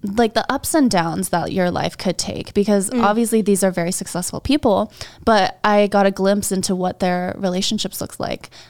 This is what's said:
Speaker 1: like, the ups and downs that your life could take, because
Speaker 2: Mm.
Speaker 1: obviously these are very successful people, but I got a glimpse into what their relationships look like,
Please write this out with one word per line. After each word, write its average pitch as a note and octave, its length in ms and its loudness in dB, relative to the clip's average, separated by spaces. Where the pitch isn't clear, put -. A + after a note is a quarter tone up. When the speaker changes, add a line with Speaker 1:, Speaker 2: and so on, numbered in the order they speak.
Speaker 1:
like, A3 280 0
the - 180 -2
ups - 220 -4
and C#4+ 160 4
downs E3+ 400 -2
that E3 220 -2
your F3+ 200 0
life - 260 -4
could F3 200 -2
take, - 360 -8
because G3+ 360 2
Speaker 2:
Mm. A#3+ 140 0
Speaker 1:
obviously A3 380 2
these G3 220 2
are F#3+ 80 2
very F3 200 -2
successful - 480 -6
people, A3 520 0
but G#3 400 2
I G#3 240 4
got G3+ 180 4
a G3 60 4
glimpse G3 400 0
into F#3+ 240 -2
what F3+ 240 -4
their F3+ 380 -2
relationships F#3+ 640 -4
look - 180 -12
like, - 300 -8